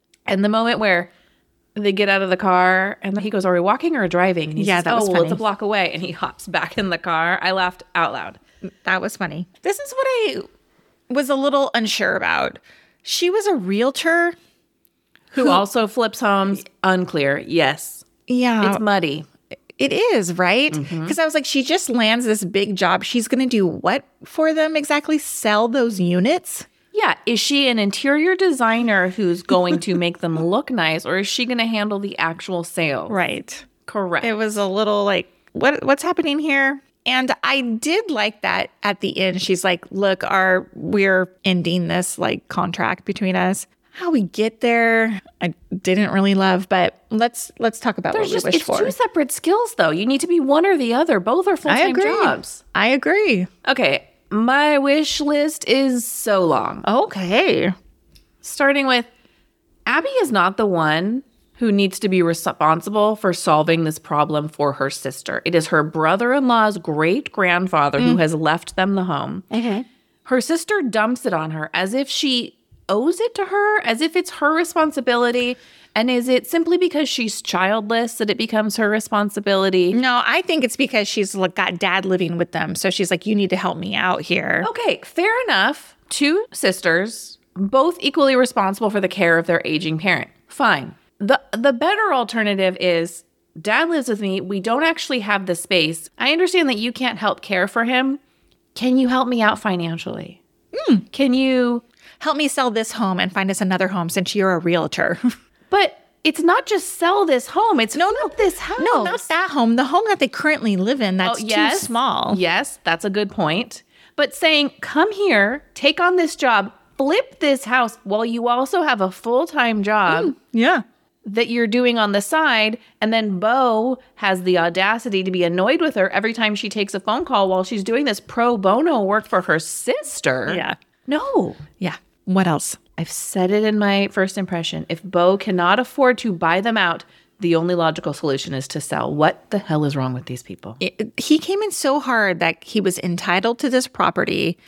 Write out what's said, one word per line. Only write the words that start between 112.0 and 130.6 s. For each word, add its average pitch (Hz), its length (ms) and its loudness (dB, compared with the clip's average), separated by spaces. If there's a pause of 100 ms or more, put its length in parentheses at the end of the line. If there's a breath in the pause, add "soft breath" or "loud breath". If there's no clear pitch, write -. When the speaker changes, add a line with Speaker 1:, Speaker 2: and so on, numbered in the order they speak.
Speaker 1:
Yes, 185 480 0
that's 165 220 -2
a 202 40 -2
good 202 200 -2
point. 180 520 -4 (320 soft breath)
But - 200 -2
saying, 302 380 2 (100)
"Come 339 300 0
here, 285 600 2
take 311 260 2
on 359 180 4
this 320 200 0
job, 220 360 2 (260)
flip 311 420 0
this 277 240 2
house 233 400 -4
while 214 220 -2
you 233 220 -4
also 269 340 -2
have 285 180 0
a 190 100 0
full-time 240 720 -2
job 196 440 2
Speaker 2:
Mm, 294 100 -4 (160)
yeah. 240 300 2 (420)
Speaker 1:
that 226 240 -2
you're 233 180 0
doing 240 300 2
on 214 160 2
the 202 80 2
side," 226 560 2 (240 soft breath)
and 220 100 0
then 214 300 0
Bo 240 560 2 (200 soft breath)
has 190 260 0
the 180 160 2
audacity 190 640 0
to 190 60 -2
be 180 120 0
annoyed 185 380 2
with 311 140 0
her 190 160 2
every 220 240 -2
time 214 200 0
she 202 140 -6
takes 202 240 -4
a 196 80 -4
phone 240 240 -2
call 202 240 2
while 185 160 2
she's 202 180 -4
doing 226 220 0
this 214 160 -2
pro 240 380 0
bono 233 420 2
work 202 260 0
for 190 140 0
her 165 180 0
sister. 160 960 -4
Speaker 2:
Yeah. - 200 -2 (320)